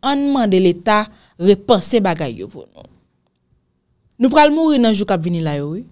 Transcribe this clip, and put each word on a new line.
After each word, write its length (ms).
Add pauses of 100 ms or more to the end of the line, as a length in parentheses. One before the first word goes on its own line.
(100)
Ann 240
mande, 240
leta 460 (340)
repanse 640
bagay 400
yo 80
pou 160
nou. 240 (1300)
Nou 140
pral 180
mouri 320
nan 140
jou 100
k 80
ap 80
vini 220
la. 160
Yo 160
wi 160